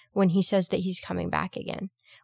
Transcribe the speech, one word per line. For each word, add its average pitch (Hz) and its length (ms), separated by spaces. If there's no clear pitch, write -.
when 196 160
he 180 140
says 185 260
that 190 120
he's 185 200
coming 175 300
back 160 260
again? - 340